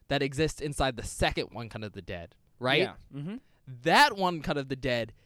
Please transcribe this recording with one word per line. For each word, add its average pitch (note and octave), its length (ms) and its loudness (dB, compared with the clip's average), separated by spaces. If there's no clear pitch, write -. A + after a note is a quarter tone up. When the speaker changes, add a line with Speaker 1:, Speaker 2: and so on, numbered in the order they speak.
Speaker 1:
that C#3 140 0
exists C#3+ 400 0
inside C#3 360 0
the - 60 -8
second - 480 -2
One A2+ 180 -8
Cut A2 140 -10
of G#2 100 -10
the G2 80 -10
Dead, F2 340 -10
right? C3 220 2
Speaker 2:
Yeah. - 120 0
Mm-hmm. D3+ 200 -8
Speaker 1:
That F3 500 6
One F3+ 240 0
Cut D3+ 160 -2
of C3+ 120 -4
the C3+ 60 -4
Dead B2 380 -2